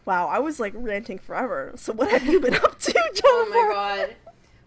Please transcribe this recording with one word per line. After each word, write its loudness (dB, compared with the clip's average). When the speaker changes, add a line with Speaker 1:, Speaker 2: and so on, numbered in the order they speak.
Speaker 1:
wow, 0
I 0
was, -2
like, -4
ranting -6
forever. -6
So -6
what -2
have 2
you 4
been 0
up 2
to, 0
Speaker 2:
<laughs> 0
Oh 6
my 0
Speaker 1:
Jennifer? 0